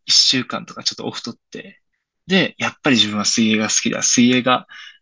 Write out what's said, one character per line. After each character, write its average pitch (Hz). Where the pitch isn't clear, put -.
一 -
週 -
間 -
と -
か 123
ち -
ょ -
っ -
と 113
オ -
フ -
取 120
っ -
て、 -
で、 175
や -
っ -
ぱ 151
り 127
自 107
分 104
は 101
水 113
泳 110
が 107
好 -
き -
だ、 -
水 123
泳 127
が 123